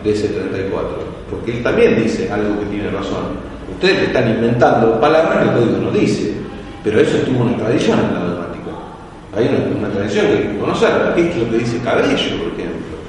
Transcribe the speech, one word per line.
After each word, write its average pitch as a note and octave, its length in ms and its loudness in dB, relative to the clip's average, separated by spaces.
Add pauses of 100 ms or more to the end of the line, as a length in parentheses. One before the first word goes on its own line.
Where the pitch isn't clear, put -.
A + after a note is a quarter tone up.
de G#2 80 2
ese G#2 160 0
treinta F#2+ 300 -4
y F#2+ 120 -4
cuatro. - 400 -6 (180)
Porque - 240 -6
él B2 100 -6
también B2+ 400 4
dice G#2+ 280 0
algo G#2 300 0
que G2+ 60 -4
tiene G2 240 -4
razón. F#2 600 -6 (200)
Ustedes - 280 2
le - 80 2
están A#2+ 240 2
inventando A2+ 720 4
palabras D#3+ 380 4
que G#3+ 60 4
el F3+ 100 2
código - 300 2
no - 60 0
dice, - 440 0 (500)
pero G#2+ 160 2
eso - 180 4
tuvo B2 260 2
una A2 120 0
tradición A2+ 420 2
en - 160 0
la - 60 -2
dogmática. - 500 -6 (680)
Hay A#2+ 120 2
una, - 380 0
una - 80 -4
tradición G#2 320 0
que - 60 4
hay G#3 100 2
que - 160 -2
conocer. F#3 320 2 (240)
¿Qué E3+ 160 2
es - 60 -4
lo A#2 140 0
que A2+ 80 2
dice - 240 -2
Cabello, - 560 0
por E2+ 160 -4
ejemplo? E2+ 400 -8 (140)